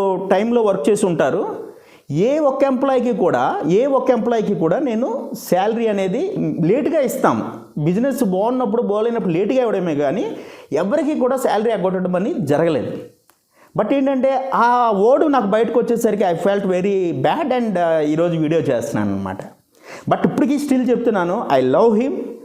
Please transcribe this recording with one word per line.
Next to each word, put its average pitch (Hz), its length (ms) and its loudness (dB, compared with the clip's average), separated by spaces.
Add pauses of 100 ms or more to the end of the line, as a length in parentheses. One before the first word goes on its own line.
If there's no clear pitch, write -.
(300)
టైంలో 226 320 2
వర్క్ 196 260 0
చేసి 202 180 2
ఉంటారు. 160 600 -2 (420)
ఏ 220 280 2
ఒక్క 277 260 2
ఎంప్లాయీకి 262 480 2
కూడా, 165 540 0
ఏ 202 200 4
ఒక్క 262 240 0
ఎంప్లాయీకి 220 440 0
కూడా 165 240 0
నేను 285 560 -4
శాలరీ 214 520 0
అనేది 202 480 -2 (260)
లేట్గా 269 400 2
ఇస్తాం. 147 600 -2 (160)
బిజినెస్ 226 460 0
బాగున్నప్పుడు, 226 580 0
బాగోలేనప్పుడు 208 500 -2
లేట్గా 214 280 0
ఇవ్వడమే 190 340 0
కానీ 170 420 -2 (360)
ఎవరికి 269 420 0
కూడా 247 220 0
శాలరీ 214 340 0
ఎగ్గొట్టడం 185 460 -2
అని 240 220 -2
జరగలేదు. 143 600 0 (800)
But 214 160 0
ఏంటంటే, 269 600 0
ఆ 240 360 2
వర్డ్ 269 420 4
నాకు 240 140 2
బయటకు 226 340 2
వచ్చేసరికి 220 440 0
I 175 80 2
felt 196 340 0
very 180 560 0
bad 208 380 0
and, 220 120 -2
uh, 165 280 2
ఈరోజు 160 380 0
వీడియో 160 220 2
చేస్తున్నాను 110 560 -2
అనమాట. 98 240 -6 (720)
But 185 140 2
ఇప్పటికీ 277 320 0
still 254 340 0
చెప్తున్నాను, 208 580 0 (120)
I - 0 -
love 170 400 4
him, 285 140 -2 (300)